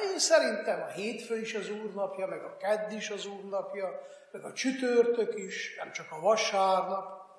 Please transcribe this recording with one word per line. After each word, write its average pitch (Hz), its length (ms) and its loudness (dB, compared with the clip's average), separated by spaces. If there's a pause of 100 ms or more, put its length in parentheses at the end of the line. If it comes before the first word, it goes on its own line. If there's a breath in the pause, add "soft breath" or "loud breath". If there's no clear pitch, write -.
(120)
én 359 80 -2
szerintem 233 600 4
a - 100 -6
hétfő 220 480 -4
is 220 140 -6
az 190 160 -4
Úr 208 240 -6
napja, 190 340 -4
meg 165 160 -8
a - 140 -12
kedd 208 340 0
is 208 180 -6
az 202 160 -6
Úr 202 180 -10
napja, 190 580 -6 (300 loud breath)
meg - 120 -12
a - 100 -10
csütörtök 240 840 4
is, - 400 -6
nem - 140 -8
csak - 200 -10
a 156 80 -8
vasárnap, 190 1000 4 (180)